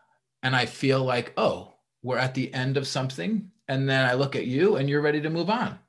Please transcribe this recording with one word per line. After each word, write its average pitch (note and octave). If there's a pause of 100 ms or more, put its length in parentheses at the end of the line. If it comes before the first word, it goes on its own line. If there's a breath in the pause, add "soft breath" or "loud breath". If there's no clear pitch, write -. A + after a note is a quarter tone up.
(440 loud breath)
And C3
I B2
feel C3
like, B2
oh, D3 (300)
we're A#2+
at B2+
the C3
end C3+
of C3
something. E3+ (180)
And C3+
then C3
I B2
look C3+
at G#2
you D#3+
and C3+
you're D3
ready D3+
to D#3
move E3+
on. G#3+